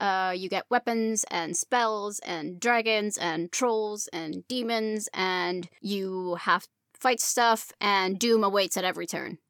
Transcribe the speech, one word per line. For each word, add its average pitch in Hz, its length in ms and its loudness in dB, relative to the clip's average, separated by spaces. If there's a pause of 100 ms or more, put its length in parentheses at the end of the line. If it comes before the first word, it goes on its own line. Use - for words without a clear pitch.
Uh, 190 360 2
you 185 120 -6
get 190 220 -2
weapons 226 600 0
and 165 260 -2
spells 214 640 0
and 175 400 -6
dragons 220 580 2
and 170 340 -2
trolls 214 600 0
and 165 360 -8
demons, 226 640 -2
and 180 560 -2 (120)
you 185 560 -2
have 180 260 2
to - 60 -20 (260)
fight 254 260 2
stuff, 233 600 2
and 190 380 2
doom 226 260 4
awaits 196 320 2
at 185 80 -2
every 175 220 -2
turn. 147 320 -8 (120)